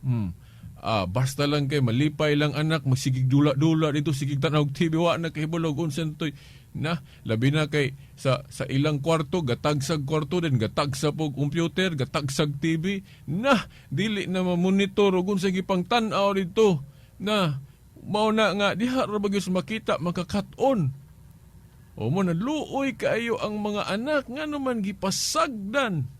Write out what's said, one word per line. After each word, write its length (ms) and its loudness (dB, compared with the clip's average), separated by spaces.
Hmm. 240 0
Ah, 320 -2
basta 400 0
lang 160 2
kay 160 0
malipay 560 2
lang 160 2
anak, 320 0
magsigig 400 2
dula-dula 640 4
dito, 240 0
sigig 240 -2
tanaw 240 2
og 80 0
T 160 0
V, 160 2
wa 160 2
na 160 -4
kahibalo 400 -2
og 160 -2
unsa 160 -4
to'y 240 -4
na, 240 -4
labi 240 2
na 160 2
kay 320 -2
sa, 320 0
sa 240 -10
ilang 320 0
kwarto, 400 0
gatagsag 640 0
kwarto 320 -2
din, 160 0
gatagsag 640 0
og 160 -2
computer, 640 0
gatagsag 640 -2
T 160 2
V, 240 -2
na, 400 2
dili 400 -2
na 160 0
mamonitor 720 4
og 160 0
unsa 160 0
gipang 320 0
tan-aw 560 2
dito, 480 2
na, 400 0
mao 320 0
na 240 4
nga, 240 2
diha 240 0
ra 160 -2
ba 80 -2
gyud 240 -2
makita, 480 -2
makakat-on. 960 0
O 80 -4
mo 160 0
na, 80 2
luoy 640 -2
kaayo 480 -2
ang 160 -4
mga 320 -2
anak, 400 -2
nga 160 -8
naman 400 -2
gipasagdan 1200 -2